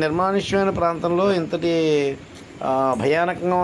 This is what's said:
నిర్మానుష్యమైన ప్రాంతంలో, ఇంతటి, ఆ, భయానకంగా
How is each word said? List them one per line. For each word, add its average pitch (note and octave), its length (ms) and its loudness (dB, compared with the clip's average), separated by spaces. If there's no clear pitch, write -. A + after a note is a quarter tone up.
నిర్మానుష్యమైన F#3+ 680 0
ప్రాంతంలో, F3 680 0
ఇంతటి, E3 320 -2
ఆ, - 20 0
భయానకంగా F3 640 0